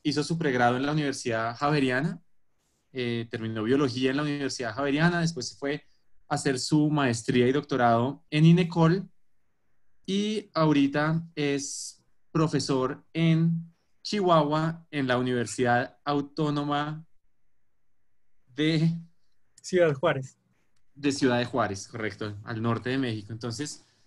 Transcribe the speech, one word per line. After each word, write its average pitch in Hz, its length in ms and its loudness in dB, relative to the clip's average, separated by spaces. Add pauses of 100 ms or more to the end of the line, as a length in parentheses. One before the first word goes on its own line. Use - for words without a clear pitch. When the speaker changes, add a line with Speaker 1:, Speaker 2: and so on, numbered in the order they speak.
Speaker 1:
hizo 147 200 -2
su 165 160 -4
pregrado 123 380 2
en 135 100 -2
la 147 60 -2
Universidad 117 640 -2
Javeriana, 143 640 0 (720)
eh, 120 380 -4
terminó 110 340 -6
biología 131 460 0
en 135 60 -2
la 147 60 -2
Universidad 135 520 -6
Javeriana, 151 460 0
después 160 280 -4
se - 80 -18
fue 143 280 -6 (440)
a 151 60 -4
hacer 139 240 0
su 151 320 2
maestría 123 560 2
y 131 60 4
doctorado 127 800 2
en 151 160 4
inecol, 170 600 4 (1000)
y 208 480 -2
ahorita 151 800 2
es - 680 -6 (300)
profesor 139 800 0
en 165 600 2 (300)
Chihuahua, 160 880 2
en 139 160 -2
la 123 120 2
Universidad 123 840 0
Autónoma 147 1000 -2 (1500)
de 160 440 2 (640)
Speaker 2:
Ciudad 175 320 2
Juárez. 135 460 -2 (560)
Speaker 1:
de 139 180 -2
Ciudad 123 260 2
de 123 60 0
Juárez, 107 420 -4
correcto, 107 580 -8
al 110 180 -6
norte 117 280 -2
de 135 80 -2
México. 113 340 -4
Entonces, 120 520 -10 (220)